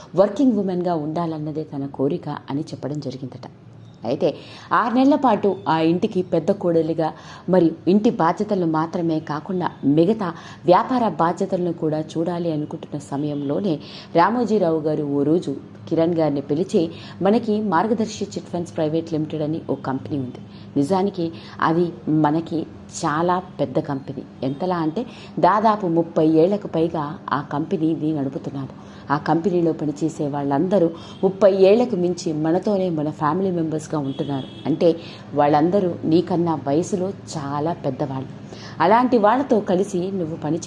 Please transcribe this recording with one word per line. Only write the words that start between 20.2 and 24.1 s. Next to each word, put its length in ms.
నిజానికి 560
అది 500
మనకి 560
చాలా 340
పెద్ద 400
కంపెనీ. 440